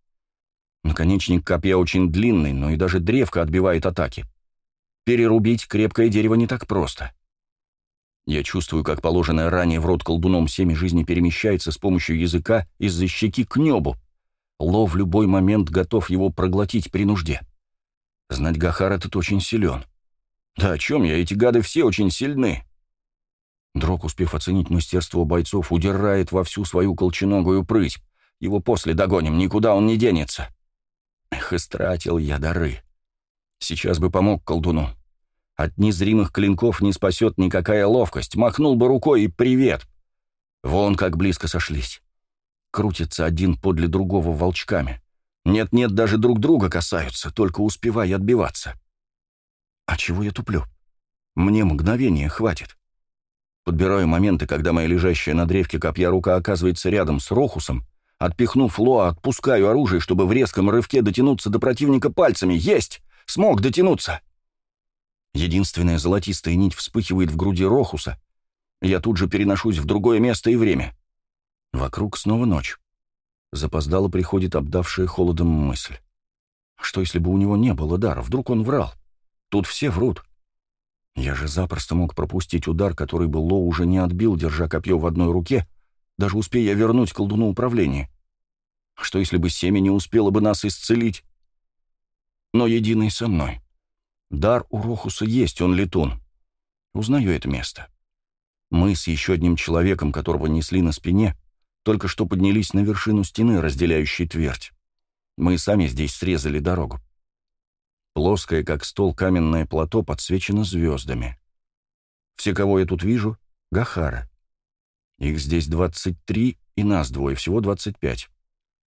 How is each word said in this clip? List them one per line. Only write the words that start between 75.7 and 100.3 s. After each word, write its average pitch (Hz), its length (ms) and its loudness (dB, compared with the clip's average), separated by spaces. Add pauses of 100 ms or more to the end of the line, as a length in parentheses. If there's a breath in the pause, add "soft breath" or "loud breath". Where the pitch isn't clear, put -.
Что, - 200 -4
если 87 180 -2
бы 85 120 0
у 95 80 4
него 101 180 2
не 113 180 4
было 78 220 -2
дара? 98 240 -2
Вдруг 123 300 -4
он 113 120 0
врал? 113 300 -2 (560)
Тут 101 180 0
все - 240 -4
врут. 113 340 -2 (920)
Я 65 200 -4
же 69 120 -6
запросто 82 480 -4
мог 85 200 0
пропустить 85 520 -4
удар, 82 280 0
который 82 340 -2
бы 76 100 -2
Ло 85 200 0
уже 87 280 0
не 92 120 2
отбил, 90 380 0
держа 80 320 -2
копье 82 300 0
в 78 80 -2
одной 85 240 2
руке, 90 360 0 (520)
даже 98 180 -2
успея 110 380 0
вернуть 113 380 2
колдуну 107 360 0
управление. 90 640 -2 (840)
Что, - 240 -6
если 90 180 0
бы 87 120 2
семя 92 320 0
не 95 100 4
успело 101 400 2
бы 104 100 2
нас 104 240 2
исцелить? 113 600 -2 (1300)
Но 120 140 2
единый 113 440 2
со 117 180 -4
мной. 73 340 -2 (720)
Дар 107 380 0
у 104 100 -6
Рохуса 110 460 -6
есть, 113 340 0
он 90 140 2
летун. 85 480 -2 (720)
Узнаю 107 380 0
это 65 160 -4
место. - 400 -8 (800)
Мы 90 240 2
с - 120 -6
еще 85 280 -2
одним 85 220 2
человеком, 82 540 0
которого 76 360 -4